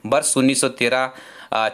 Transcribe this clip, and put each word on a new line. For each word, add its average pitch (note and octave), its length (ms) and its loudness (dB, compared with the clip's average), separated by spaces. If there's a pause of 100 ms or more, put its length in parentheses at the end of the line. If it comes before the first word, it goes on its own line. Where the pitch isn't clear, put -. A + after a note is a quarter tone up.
वर्ष C#3 320 0
उन्नीस C3 240 2
सौ C3+ 60 2
तेरह, B2+ 440 0 (420)
अ, A2 200 0